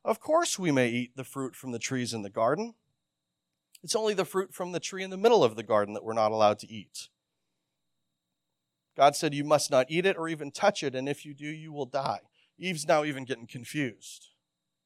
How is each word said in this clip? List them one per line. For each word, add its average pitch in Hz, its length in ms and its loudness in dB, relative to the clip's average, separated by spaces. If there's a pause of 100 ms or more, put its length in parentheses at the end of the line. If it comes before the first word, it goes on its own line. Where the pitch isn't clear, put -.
"Of 220 160 0
course 320 400 0
we 175 120 0
may 127 180 4
eat 120 260 -4
the 135 80 -10
fruit 131 320 -10
from 131 160 -12
the 117 80 -6
trees 123 340 -4
in 110 100 -6
the 101 60 -8
garden." 151 460 0 (1080)
It's 175 120 -4
only 214 180 0
the 185 120 -2
fruit 190 280 -4
from 180 180 -8
the 170 80 -4
tree 175 240 -10
in 95 60 -10
the 185 80 -10
middle 208 260 4
of 110 120 4
the 113 80 -6
garden 104 300 2
that 107 100 -8
we're 110 100 -4
not 107 180 2
allowed 107 280 6
to - 120 -18
eat. - 380 -16 (1900)
God 143 200 6
said, 156 180 -2
"You 143 100 -2
must 147 280 2
not 131 180 4
eat 170 160 0
it 190 120 2
or 165 120 -6
even 151 220 -8
touch 202 320 0
it, 131 120 -2
and 131 140 -4
if - 160 -6
you 147 80 -16
do, 143 140 -14
you 156 260 -12
will 143 120 -6
die." 123 360 -4 (360)
Eve's 156 300 -6
now 156 160 4
even 135 220 -6
getting 120 220 -8
confused. - 840 -8 (560)